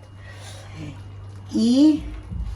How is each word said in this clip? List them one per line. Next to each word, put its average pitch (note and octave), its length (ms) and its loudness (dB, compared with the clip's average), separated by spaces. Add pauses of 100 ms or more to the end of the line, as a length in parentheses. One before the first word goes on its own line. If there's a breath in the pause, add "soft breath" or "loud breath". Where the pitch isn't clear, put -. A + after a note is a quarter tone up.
(1500 loud breath)
І C4+ 480 6 (560)